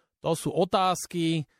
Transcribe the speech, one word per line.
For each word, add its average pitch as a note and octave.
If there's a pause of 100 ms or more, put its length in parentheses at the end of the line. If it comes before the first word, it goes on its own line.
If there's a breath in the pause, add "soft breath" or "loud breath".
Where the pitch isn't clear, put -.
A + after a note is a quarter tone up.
(200 soft breath)
To E3
sú C#3+
otázky. E3+ (120)